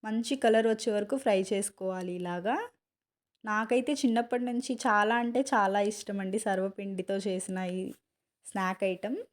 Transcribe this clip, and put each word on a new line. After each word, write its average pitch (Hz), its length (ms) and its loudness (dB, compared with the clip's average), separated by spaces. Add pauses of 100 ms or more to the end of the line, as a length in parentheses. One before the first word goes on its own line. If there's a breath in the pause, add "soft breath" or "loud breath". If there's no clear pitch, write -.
మంచి 226 360 0
కలర్ 226 280 6
వచ్చే 220 240 0
వరకు 208 280 0
ఫ్రై 202 260 4
చేసుకోవాలి 190 680 -2
ఇలాగా. 180 360 -2 (920)
నాకైతే 226 440 0 (100)
చిన్నప్పటి 240 440 2
నుంచి 247 260 -4 (120)
చాలా 214 380 4
అంటే 240 180 0 (100)
చాలా 202 300 4 (100)
ఇష్టమండి 196 540 -6
సర్వపిండితో 196 720 -2 (100)
చేసిన 185 320 -4 (200)
ఈ 185 40 -4 (680)
స్నాక్ 190 400 -2
ఐటెం. 202 240 -4 (180)